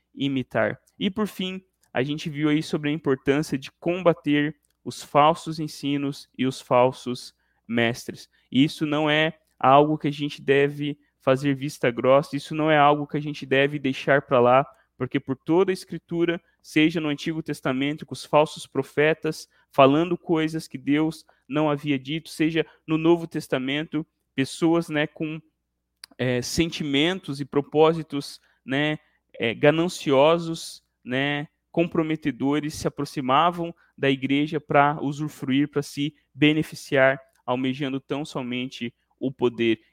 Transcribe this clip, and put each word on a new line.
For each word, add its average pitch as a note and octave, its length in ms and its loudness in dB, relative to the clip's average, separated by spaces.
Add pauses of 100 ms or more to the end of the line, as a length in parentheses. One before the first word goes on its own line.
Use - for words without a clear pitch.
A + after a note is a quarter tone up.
(120)
imitar. B2+ 680 -2 (180)
E G3+ 100 -2
por G3+ 200 -4
fim, F#3 340 -10 (300)
a B2 100 -2
gente D3 260 -6
viu D3+ 200 -2
aí D3+ 160 0
sobre D3+ 260 -4
a - 20 -2
importância C#3+ 640 -2
de - 160 -10
combater D#3+ 840 0 (280)
os - 200 -12
falsos D#3+ 560 2
ensinos C#3+ 760 -6
e B2+ 100 -2
os C3 140 -4
falsos B2+ 720 0 (360)
mestres. A#2+ 600 -2 (220)
E C3 140 4
isso D3 200 -4
não D3+ 240 -2
é D#3 300 0 (180)
algo D3 400 6
que D3+ 120 -4
a C#3+ 40 -4
gente C#3+ 300 -8
deve C#3+ 560 0 (220)
fazer C3+ 340 0
vista C#3 340 -4
grossa, B2+ 460 2
isso - 180 -8
não D#3 160 -2
é D#3 80 4
algo D3 300 4
que D#3 100 -8
a D3 40 -2
gente D3 260 -10
deve C#3 320 2
deixar C#3 440 0
pra B2+ 180 2
lá, B2 260 6 (300)
porque C3 240 -4
por C3 160 -8
toda F#3 340 2
a - 20 0
Escritura, E3+ 720 -2 (180)
seja D#3+ 400 2
no D#3 80 -2
Antigo D#3 320 -4
Testamento, C#3+ 640 -4
com - 80 -14
os - 120 -12
falsos - 420 2
profetas D3+ 800 -2 (220)
falando D#3 480 6
coisas D#3+ 480 -4
que - 100 -16
Deus D3 480 -2 (240)
não D3+ 220 0
havia C#3+ 260 -2
dito, C#3 320 -8
seja D#3+ 380 -2 (180)
no D#3 140 -2
Novo E3 300 2
Testamento, D3 760 -4 (300)
pessoas, E3 540 0
né, D3+ 180 -2
com, D#3 340 -10 (800)
é, B2 240 -2
sentimentos D#3 1000 -2
e C#3+ 40 -6
propósitos, D3+ 960 0 (240)
né, D3 340 -2 (360)
é, A2+ 200 -2
gananciosos, D#3+ 1300 2 (220)
né, C#3+ 420 -4 (240)
comprometedores, D3+ 1040 -2
se - 140 -6
aproximavam D#3 840 0 (240)
da C#3 140 0
igreja C#3 500 -2
pra D3 400 2
usufruir, C#3+ 680 -2
pra C#3+ 140 -4
se C#3+ 340 -8 (180)
beneficiar, C#3 840 2 (260)
almejando C3 540 -4
tão C#3+ 240 -8
somente B2 680 -8 (300)
o C3 80 -2
poder. A#2 500 0 (120)